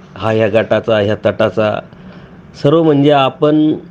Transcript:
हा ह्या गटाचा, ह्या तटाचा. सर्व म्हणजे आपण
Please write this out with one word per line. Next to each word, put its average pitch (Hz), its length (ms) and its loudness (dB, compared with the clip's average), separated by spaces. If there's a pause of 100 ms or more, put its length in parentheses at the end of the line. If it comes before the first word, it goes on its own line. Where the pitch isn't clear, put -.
(140)
हा 110 180 -4
ह्या 110 160 0
गटाचा, 107 500 0
ह्या 104 160 -2
तटाचा. 107 680 -2 (800)
सर्व 156 200 2
म्हणजे 147 280 2
आपण 151 640 0 (160)